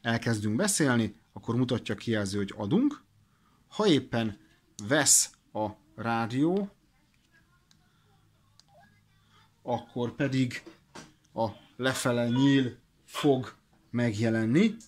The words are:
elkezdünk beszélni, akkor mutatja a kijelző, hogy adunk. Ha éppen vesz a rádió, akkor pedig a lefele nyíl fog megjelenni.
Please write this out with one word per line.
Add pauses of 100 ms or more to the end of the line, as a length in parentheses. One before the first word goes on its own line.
elkezdünk
beszélni, (180)
akkor
mutatja
a
kijelző,
hogy
adunk. (680)
Ha
éppen (500)
vesz (220)
a (260)
rádió, (3000)
akkor
pedig (720)
a (280)
lefele
nyíl (260)
fog (360)
megjelenni. (120)